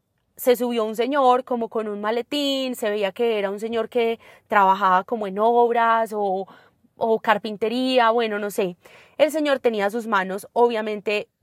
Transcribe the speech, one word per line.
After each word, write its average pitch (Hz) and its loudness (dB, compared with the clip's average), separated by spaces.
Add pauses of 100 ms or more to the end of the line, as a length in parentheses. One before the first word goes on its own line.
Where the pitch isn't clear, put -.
(360)
se 247 2
subió 233 -2
un 220 -6
señor 247 2
como 233 -6
con 220 -6
un 208 -8
maletín, 262 -2
se 220 -4
veía 208 -2
que 226 -2
era 196 -2
un 208 -10
señor 220 -4
que 226 -2 (280)
trabajaba 190 4
como 208 -6
en 190 -6
obras 226 2
o, 196 -4 (480)
o 220 0
carpintería, 226 0
bueno, 226 0
no 208 -6
sé. 180 -4 (400)
El 302 4
señor 294 0
tenía 214 0
sus 226 -6
manos 196 -4
obviamente 214 -2 (160)